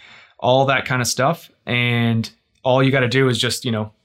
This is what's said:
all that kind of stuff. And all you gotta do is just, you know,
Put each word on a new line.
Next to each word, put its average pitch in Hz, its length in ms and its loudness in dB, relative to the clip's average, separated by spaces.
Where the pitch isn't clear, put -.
all 131 260 2
that 135 200 0
kind 127 160 -2
of 117 60 -2
stuff. 143 440 -2
And 117 600 0
all 131 180 2
you 135 100 2
gotta 127 160 2
do 131 200 2
is 117 100 0
just, 120 280 -4
you 123 60 -4
know, 107 200 -6